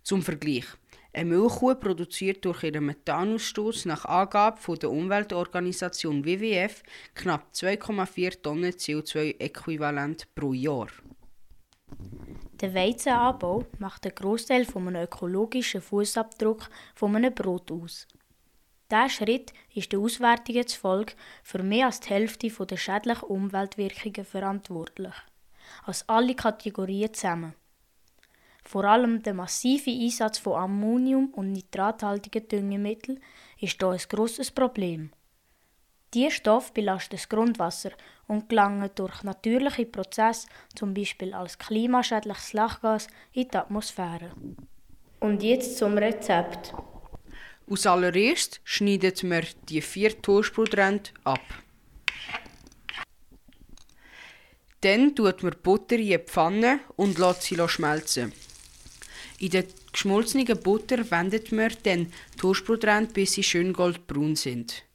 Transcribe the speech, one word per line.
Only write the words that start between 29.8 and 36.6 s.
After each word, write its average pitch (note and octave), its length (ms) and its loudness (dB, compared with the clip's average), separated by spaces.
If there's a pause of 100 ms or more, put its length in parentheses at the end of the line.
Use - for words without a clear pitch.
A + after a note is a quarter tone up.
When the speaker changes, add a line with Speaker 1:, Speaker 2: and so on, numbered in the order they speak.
Speaker 2:
Einsatz A#3 480 -2
von - 160 -2
Ammonium A#3+ 800 2
und F#3+ 200 -4
nitrathaltigen G3+ 920 -4
Düngemitteln G3+ 720 -4 (400)
ist - 200 -4
hier F#3 100 2
ein F3+ 200 0
grosses A3+ 420 -2
Problem. F#3 600 0 (1040)
Diese C4+ 180 4
Stoffe A3+ 420 2